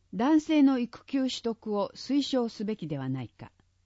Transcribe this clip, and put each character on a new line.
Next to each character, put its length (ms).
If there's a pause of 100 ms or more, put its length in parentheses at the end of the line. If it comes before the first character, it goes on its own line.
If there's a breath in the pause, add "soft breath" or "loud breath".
(140)
男 260
性 220
の 160
育 260
休 200
取 180
得 360
を 160
推 280
奨 260
す 160
べ 120
き 120
で 80
は 140
な 120
い 60
か。 240 (340)